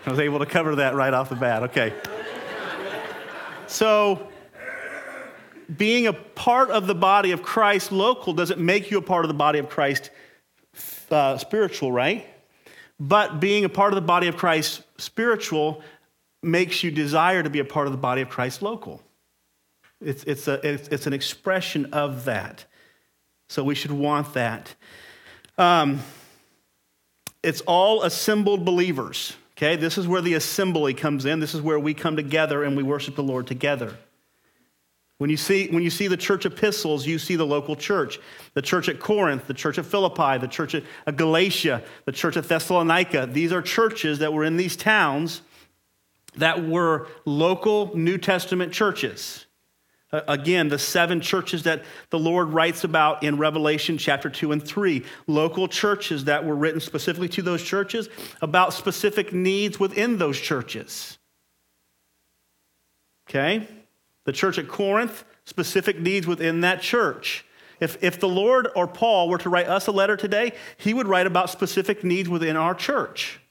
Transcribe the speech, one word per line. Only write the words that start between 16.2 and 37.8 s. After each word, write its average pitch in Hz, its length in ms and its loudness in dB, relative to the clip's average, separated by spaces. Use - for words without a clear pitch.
makes 175 400 0
you 175 80 0
desire 160 520 2
to 151 80 -2
be 147 80 -2
a 139 60 0
part 143 220 -2
of 139 60 -2
the 127 60 -4
body 127 240 0
of 123 60 -6
Christ 127 340 -4
local. 196 400 -8
It's, 139 240 -8
it's 143 240 -4
a, 139 180 -2
it's, 147 220 -4
it's 143 180 -4
an 139 60 -2
expression 156 720 -4
of 135 400 -4
that. 101 380 -6
So 135 160 -4
we 143 100 0
should 143 160 -6
want 147 440 -2
that. 117 400 -4
Um, 160 440 4
it's 160 200 -2
all 208 420 4
assembled 202 600 2
believers, 175 680 0
okay? 156 200 2
This 160 220 -2
is 180 80 -2
where 180 140 2
the 170 140 0
assembly 156 600 0
comes 139 300 -2
in. 156 160 0
This 151 140 -4
is 156 60 -4
where 151 200 0
we 151 140 -2
come 156 200 -2
together 147 480 0
and 139 140 0
we 139 60 0
worship 139 340 -4
the 143 60 -4
Lord 127 240 -2
together. 127 500 -4
When 143 120 0
you 156 60 2
see, 196 320 2
when 170 140 2
you 170 80 0
see 202 160 -2
the 185 100 2
church 190 300 0
epistles, 165 580 0
you 160 140 -2
see 180 160 -4
the 160 120 2
local 147 280 -2
church. 160 460 -2